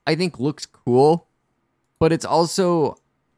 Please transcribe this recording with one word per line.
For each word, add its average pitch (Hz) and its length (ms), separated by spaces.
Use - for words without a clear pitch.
I 151 100
think, 170 240
looks 139 260
cool, 139 600
but 160 120
it's - 120
also 165 720